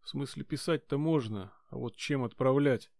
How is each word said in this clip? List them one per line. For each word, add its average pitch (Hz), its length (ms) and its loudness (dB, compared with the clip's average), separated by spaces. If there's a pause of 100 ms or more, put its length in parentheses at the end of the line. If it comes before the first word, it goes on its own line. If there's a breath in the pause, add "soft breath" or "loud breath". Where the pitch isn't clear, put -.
В - 80 -16
смысле, 139 340 -6
писать-то 143 540 -2
можно, 110 560 -2 (160)
а - 80 -12
вот 120 180 -8
чем 139 280 -2
отправлять? 131 760 2